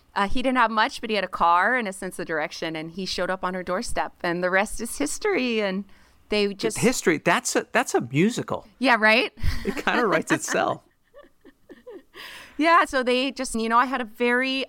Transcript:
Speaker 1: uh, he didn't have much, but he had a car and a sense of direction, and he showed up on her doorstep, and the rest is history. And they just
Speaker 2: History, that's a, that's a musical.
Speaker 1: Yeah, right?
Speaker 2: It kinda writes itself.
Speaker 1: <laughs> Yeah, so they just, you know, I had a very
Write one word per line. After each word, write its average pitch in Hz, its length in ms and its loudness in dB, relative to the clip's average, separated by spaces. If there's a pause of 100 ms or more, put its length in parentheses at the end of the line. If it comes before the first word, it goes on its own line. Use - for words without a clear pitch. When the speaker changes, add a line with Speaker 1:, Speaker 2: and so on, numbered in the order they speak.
(160)
Speaker 1:
uh, 196 120 2
he 247 140 2
didn't 254 160 0
have 226 140 4
much, 220 300 0
but 233 100 -6
he 214 40 0
had 196 100 0
a - 20 -4
car 180 480 4
and 233 120 -2
a 190 60 -6
sense 185 240 -10
of 175 80 -6
direction, 160 500 -4
and 160 160 -10
he 185 140 -8
showed 180 240 -4
up 185 140 -4
on 180 100 -4
her 185 80 -6
doorstep, 175 520 -4 (100)
and 180 200 -2
the 180 60 0
rest 190 320 0
is 233 160 -8
history. 254 640 -2
And 196 240 -2 (440)
they 208 240 0
just 208 260 -4
Speaker 2:
History, 190 400 2
that's 190 360 0
a, 240 160 0
that's - 220 0
a 381 80 2
musical. 147 640 -2 (140)
Speaker 1:
Yeah, 247 200 4
right? 220 320 4 (340)
Speaker 2:
It 202 100 -2
kinda 214 320 0
writes 165 240 0
itself. - 560 0
Speaker 1:
<laughs> - 40 -20 (1700)
Yeah, 330 260 6
so 262 180 0
they 254 280 2
just, 262 220 -8
you 226 160 -2
know, 226 80 4
I 247 80 6
had 254 160 -4
a - 40 -8
very 247 640 0